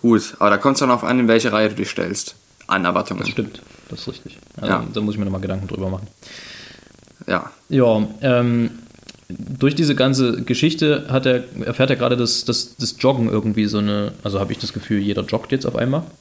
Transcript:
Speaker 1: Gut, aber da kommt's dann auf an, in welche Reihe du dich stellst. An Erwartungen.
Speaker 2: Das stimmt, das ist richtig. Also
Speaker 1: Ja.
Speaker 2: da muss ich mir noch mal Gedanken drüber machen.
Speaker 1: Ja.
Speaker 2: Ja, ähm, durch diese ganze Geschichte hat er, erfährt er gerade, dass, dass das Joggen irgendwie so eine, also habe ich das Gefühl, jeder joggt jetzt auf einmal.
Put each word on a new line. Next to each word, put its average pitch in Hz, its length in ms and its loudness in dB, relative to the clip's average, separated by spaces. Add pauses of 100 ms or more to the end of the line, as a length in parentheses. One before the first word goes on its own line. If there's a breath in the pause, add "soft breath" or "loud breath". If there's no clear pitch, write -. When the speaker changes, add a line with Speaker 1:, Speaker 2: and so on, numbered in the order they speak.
Speaker 1:
Gut, 113 380 4
aber 101 120 4
da 104 80 4
kommt's 139 220 2
dann 131 100 2
auf 120 140 2
an, 123 160 2
in 117 80 4
welche 113 240 4
Reihe 107 160 4
du 107 80 -4
dich 104 140 -4
stellst. 98 440 -4 (320)
An 95 180 0
Erwartungen. 92 360 0
Speaker 2:
Das - 80 -4
stimmt, - 320 -6 (300)
das - 100 -12
ist - 80 -10
richtig. - 300 -16 (180)
Also - 160 -6
Speaker 1:
Ja. - 200 0
Speaker 2:
da 113 80 -4
muss 104 140 -2
ich 107 40 -6
mir 101 80 -2
noch 98 60 -4
mal 95 80 -4
Gedanken 95 280 -6
drüber 92 220 -4
machen. 95 180 -8 (1200 loud breath)
Speaker 1:
Ja. - 220 -2 (180)
Speaker 2:
Ja, 113 400 4 (140)
ähm, 120 480 2 (580)
durch 135 460 0
diese 151 200 2
ganze 127 480 2
Geschichte 151 680 0
hat 131 160 2
er, 127 180 2 (200)
erfährt 127 260 0
er 127 60 2
gerade, 123 200 2
dass, 120 280 -2
dass - 320 -4
das - 220 -6
Joggen 123 300 2
irgendwie 107 380 0
so 104 120 0
eine, 104 340 -2 (120)
also 98 160 -2
habe 98 120 -2
ich 104 60 -8
das - 140 -8
Gefühl, 107 280 -2
jeder 101 220 -2
joggt - 300 -4
jetzt 131 140 -2
auf 117 100 -4
einmal. 131 280 0 (160)